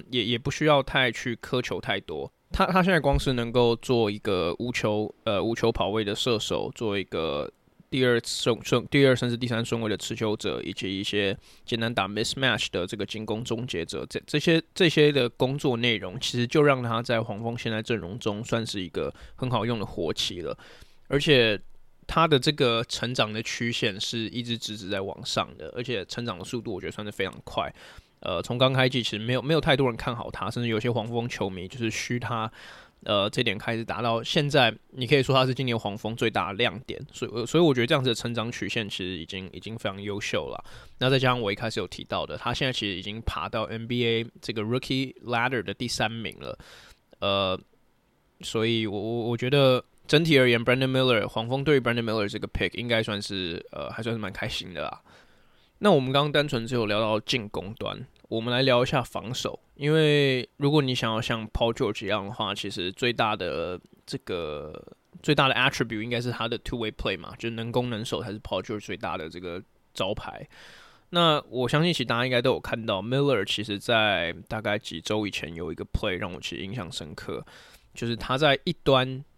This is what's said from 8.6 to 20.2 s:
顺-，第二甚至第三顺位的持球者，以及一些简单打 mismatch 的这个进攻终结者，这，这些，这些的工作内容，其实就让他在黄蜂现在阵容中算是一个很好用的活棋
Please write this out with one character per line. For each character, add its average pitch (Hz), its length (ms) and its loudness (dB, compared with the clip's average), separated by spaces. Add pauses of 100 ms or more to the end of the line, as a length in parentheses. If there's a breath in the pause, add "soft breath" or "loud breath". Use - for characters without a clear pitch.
顺-， 117 240 2
第 139 180 6
二 131 100 8
甚 123 140 -2
至 117 80 -2
第 123 100 -4
三 117 160 0
顺 117 180 -2
位 107 80 -2
的 101 60 0
持 - 180 -6
球 110 220 0
者， 67 260 -4
以 95 120 -6
及 95 260 -6
一 101 40 -4
些 101 340 0 (280 soft breath)
简 - 140 -2
单 117 140 -2
打 98 140 2
mismatch 113 640 0
的 90 140 -2
这 101 120 -8
个 98 80 -2
进 107 200 -8
攻 110 180 -4
终 113 240 -4
结 85 180 -4
者， 64 240 -6
这， - 160 -6
这 - 140 -2
些， 165 220 4 (120)
这 175 160 6
些 147 220 8
的 127 180 2
工 135 280 0
作 127 200 2
内 117 200 2
容， 92 220 -6
其 - 180 -2
实 120 80 2
就 151 160 4
让 135 220 6
他 113 180 0
在 117 200 0
黄 110 200 -4
蜂 117 160 -4
现 117 140 -4
在 110 100 -2
阵 113 160 0
容 90 220 -6
中 104 240 -4
算 113 220 -2
是 101 160 -4
一 87 80 -6
个 71 240 -4 (220 loud breath)
很 127 140 -4
好 113 160 0
用 117 140 -2
的 95 60 -6
活 85 280 -4
棋 87 280 -4